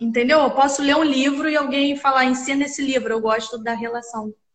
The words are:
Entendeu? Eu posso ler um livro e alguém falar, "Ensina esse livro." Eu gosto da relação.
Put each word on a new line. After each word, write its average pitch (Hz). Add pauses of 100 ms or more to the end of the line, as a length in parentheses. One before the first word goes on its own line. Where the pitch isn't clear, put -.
Entendeu? 240
Eu 269
posso 277
ler 285
um 320
livro 277
e 302
alguém 277
falar, 269
"Ensina 277
esse 285
livro." 247
Eu 226
gosto 220
da 226
relação. 226 (200)